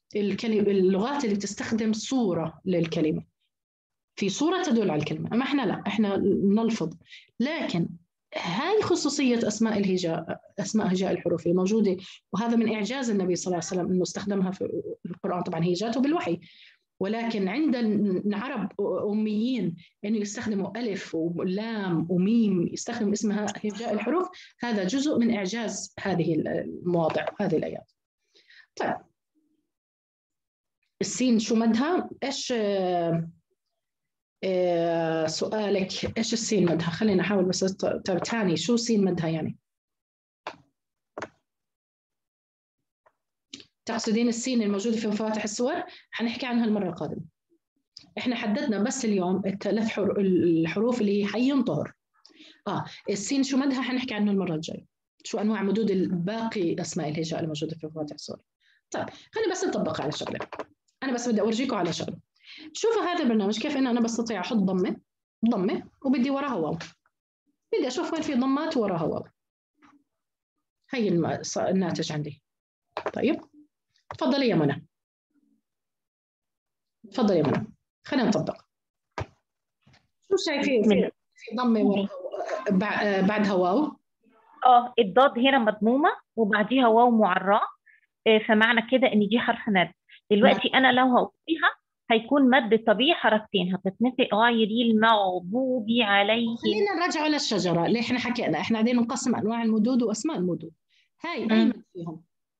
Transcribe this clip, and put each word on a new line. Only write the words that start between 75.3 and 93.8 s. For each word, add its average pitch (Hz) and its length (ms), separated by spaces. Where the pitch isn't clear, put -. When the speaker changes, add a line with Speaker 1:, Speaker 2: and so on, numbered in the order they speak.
Speaker 1:
تفضلي 208 260
يا 151 60
منى. 127 300
خلينا 262 240
نطبق. - 340
شو 392 60
شايفين؟ 277 380
في، 196 280
في - 200
ضمة 233 240
ورا-، 202 300
بع-، 196 580
بعدها 208 260
واو؟ 190 440
Speaker 2:
آه، 240 340
الضاد 240 400
هنا 269 200
مضمومة 226 500
وبعديها 220 520
واو 233 240
معرّة. 202 500
آه، 220 200
فمعنى 226 340
كده 254 220
إن 208 140
دي 220 120
حرف 233 300
مد. 180 220
دلوقتي 254 380
Speaker 1:
نعم. 262 160
Speaker 2:
أنا 254 140
لو 254 60
هقولها 262 760
هيكون 247 380
مد 226 380
طبيعي 247 280
حركتين، 202 600
هتتنطق 220 600